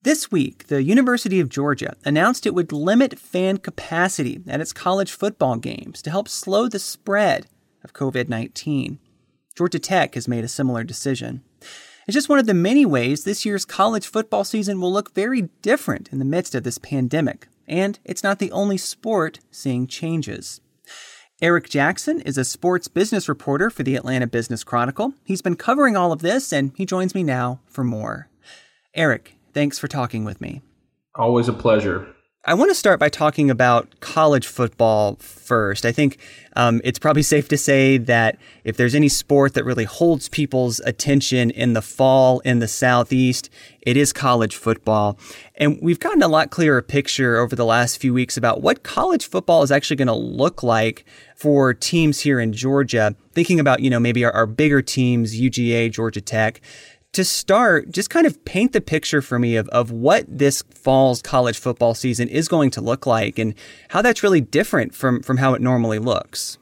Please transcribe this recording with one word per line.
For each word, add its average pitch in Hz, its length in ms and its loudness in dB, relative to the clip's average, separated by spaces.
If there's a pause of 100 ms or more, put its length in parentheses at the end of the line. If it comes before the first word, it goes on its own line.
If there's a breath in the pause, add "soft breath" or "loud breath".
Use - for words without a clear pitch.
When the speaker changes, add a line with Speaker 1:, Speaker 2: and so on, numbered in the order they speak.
Speaker 1:
This 302 280 -2
week, - 380 -4
the 139 160 -2
University 233 560 2
of 151 80 0
Georgia 139 560 -4
announced 165 420 0
it 196 80 0
would 175 200 -2
limit 190 440 0
fan 190 420 -2
capacity 170 920 -6
at 147 100 -4
its 160 140 -8
college 190 400 -2
football 151 420 -2
games - 460 -12
to - 80 -10
help 196 180 -6
slow 208 400 -2
the 214 120 -6
spread - 680 -2 (380)
of - 80 -20
covid 131 340 -4
nineteen. 135 720 -6 (560)
Georgia 175 240 -2
Tech 180 360 -2
has 127 120 -8
made 117 160 -4
a 117 60 -8
similar 127 340 -4
decision. 117 580 -8 (680 loud breath)
It's 202 60 -6
just 285 160 -2
one 294 80 4
of 262 80 2
the 220 80 0
many 220 320 4
ways 135 380 0
this 202 240 -6
year's 202 180 -4
college 214 400 -2
football 214 380 -4
season 202 360 -4
will 180 140 -2
look 202 220 -4
very 214 340 -2 (140)
different - 480 -2
in 135 80 -8
the 131 40 -4
midst 143 300 -4
of 123 80 -4
this 120 160 -8
pandemic, 135 680 -4 (200)
and 196 380 -4
it's - 160 -10
not 202 160 -2
the 196 140 -6
only 202 260 -2
sport 190 640 -4 (100)
seeing 127 380 -6
changes. - 720 -8 (800 loud breath)
Eric 170 260 2
Jackson 185 540 -2
is 135 160 -6
a 131 80 -2
sports 180 420 -2
business 202 400 -2
reporter 139 440 -2
for - 100 -10
the 131 140 -2
Atlanta 127 320 -2
Business 117 360 -4
Chronicle. 202 600 -2
He's 190 180 -4
been 175 140 -2
covering 247 420 2
all 175 140 2
of 160 100 -4
this, 214 320 -2
and 139 220 0
he 190 100 -4
joins 185 300 -2
me 185 80 -2
now 127 420 -2
for - 180 -6
more. 113 460 -6 (640 soft breath)
Eric, - 400 -2 (220)
thanks 147 240 -2
for 143 80 -8
talking 117 360 -4
with 104 160 -10
me. - 220 -12 (540)
Speaker 2:
Always 117 320 2
a 117 60 -2
pleasure. 101 580 0 (360)
Speaker 1:
I 156 60 2
want 269 160 4
to 381 60 2
start 196 240 2
by 151 100 4
talking 151 400 0
about 123 520 2
college 147 440 2
football 110 680 0
first. - 680 -4
I 117 80 2
think, 139 280 0 (360 loud breath)
um, 120 280 2
it's 123 160 -4
probably 151 240 2
safe 147 240 2
to 147 100 0
say 135 400 4
that 113 400 2 (260 soft breath)
if 113 140 -6
there's 123 160 2
any 147 160 4
sport 139 460 2
that 120 80 -2
really 120 220 -2
holds 165 440 0
people's 127 520 -2
attention 131 680 0
in 120 240 -2
the 110 80 0
fall 131 600 4
in 123 180 2
the 113 80 -2
Southeast, 123 840 0 (320 loud breath)
it 127 160 2
is 143 160 2
college 120 420 0
football. 107 640 0 (380 loud breath)
And 143 260 0
we've 170 180 0
gotten 349 220 0
a 190 60 4
lot 156 240 2
clearer 151 320 2
picture 135 540 0
over 120 180 0
the 120 100 0
last 120 340 2
few 131 140 0
weeks 127 240 -2
about 120 240 0
what - 220 0
college - 420 -2
football 170 380 2
is 139 80 2
actually 143 260 0
gonna 123 180 2
look 120 460 -2
like 113 420 0 (320 loud breath)
for 139 380 4
teams 156 460 0
here 139 200 0
in 113 140 -2
Georgia. 120 600 0 (180)
Thinking 170 260 2
about, 139 200 4
you 131 100 0
know, 120 100 2
maybe 120 240 2
our, 117 80 2
our 113 140 2
bigger 139 380 2
teams, 120 560 0
U 127 100 2
G 117 240 -2
A, 117 160 0
Georgia 110 320 -4
Tech. 110 400 -2 (520 loud breath)
To 190 100 0
start, 196 680 2
just - 180 -4
kind 330 180 4
of - 160 -2
paint 214 300 0
the - 80 2
picture 156 400 -2
for 123 180 -2
me 117 160 2
of, 110 140 -2
of 120 200 0
what 120 380 2
this 139 360 0
fall's 131 580 2
college 123 360 0
football 120 360 0
season 120 340 -2
is 160 220 -2
going 147 220 4
to 113 100 -8
look 117 240 -2
like 113 340 0
and 110 140 -2 (340 loud breath)
how 185 140 -2
that's 233 200 2
really 185 200 4
different 143 520 -2
from, 123 300 -2
from 127 140 -2
how 131 160 2
it - 80 -2
normally 117 360 0
looks. - 640 -4